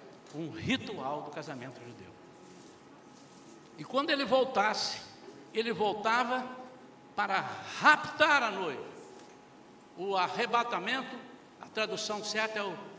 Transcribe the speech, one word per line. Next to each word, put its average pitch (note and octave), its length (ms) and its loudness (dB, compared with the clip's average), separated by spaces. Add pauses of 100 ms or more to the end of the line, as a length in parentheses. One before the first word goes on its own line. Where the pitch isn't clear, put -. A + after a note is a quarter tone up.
(340)
um D#3 160 -6
ritual D3+ 760 -4
do D3 80 -12
casamento C3+ 540 -10
judeu. G#2 260 -16 (1700)
E D#3 60 -10
quando C#4 260 2
ele C#4 140 4
voltasse, A3 800 2 (520)
ele A3+ 200 0
voltava A3 760 2 (640)
para G3 280 2 (400)
raptar D4 600 6
a A3+ 100 0
noiva. F3 340 -4 (1120)
O G3 180 0
arrebatamento, A3 1000 2 (460)
a - 60 -14
tradução G#3 580 -2
certa A3 360 0
é G3+ 40 0
o F#3+ 100 -4 (260)